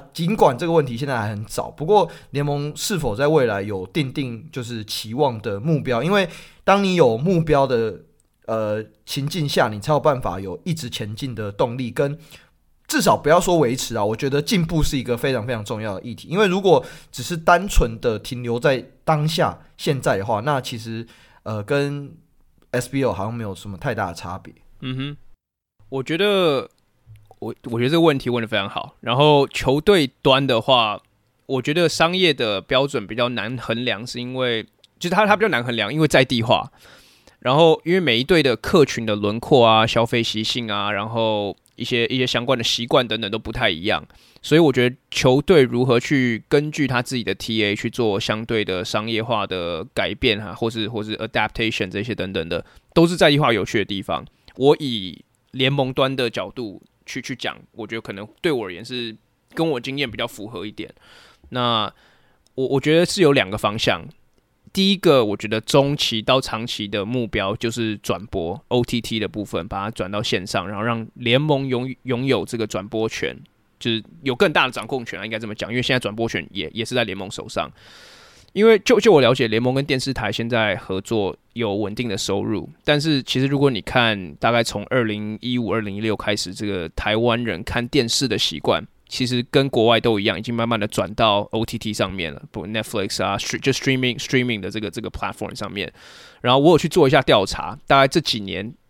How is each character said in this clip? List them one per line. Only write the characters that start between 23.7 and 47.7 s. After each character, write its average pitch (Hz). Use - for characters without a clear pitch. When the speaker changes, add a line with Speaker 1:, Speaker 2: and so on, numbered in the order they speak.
Speaker 1:
太 117
大 104
的 85
差 90
别。 -
Speaker 2:
嗯 131
哼， 143
我 135
觉 151
得， 180
我， 113
我 117
觉 120
得 135
这 -
个 165
问 151
题 127
问 120
得 110
非 110
常 98
好。 -
然 117
后 143
球 -
队 165
端 135
的 120
话， 113
我 131
觉 147
得 170
商 170
业 180
的 110
标 131
准 120
比 110
较 123
难 117
衡 120
量， 110
是 123
因 127
为， 120
就 -
是 175
它， 190
它 202
比 175
较 220
难 123
衡 120
量， 110
因 156
为 151
在 135
地 117
化。 110
然 127
后 160
因 165
为 190
每 123
一 131
队 160
的 123
客 -
群 120
的 107
轮 104
廓 123
啊、 110
消 113
费 117
习 110
性 117
啊， 104
然 104
后 107
一 113
些， 117
一 131
些 127
相 -
关 131
的 113
习 -
惯 127
等 113
等 104
都 107
不 107
太 113
一 82
样， 95
所 -
以 -
我 147
觉 123
得 127
球 131
队 156
如 120
何 123
去 127
根 151
据 143
他 123
自 127
己 120
的 98
T 110
A 101